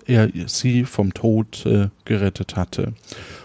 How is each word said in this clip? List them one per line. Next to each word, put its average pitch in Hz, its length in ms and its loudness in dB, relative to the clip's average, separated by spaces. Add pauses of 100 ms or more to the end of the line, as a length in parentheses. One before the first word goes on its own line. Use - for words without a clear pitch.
er 110 240 4 (160)
sie 123 400 0
vom 98 280 -2
Tode 110 800 2 (140)
gerettet 98 500 -2
hatte, - 380 -4 (520)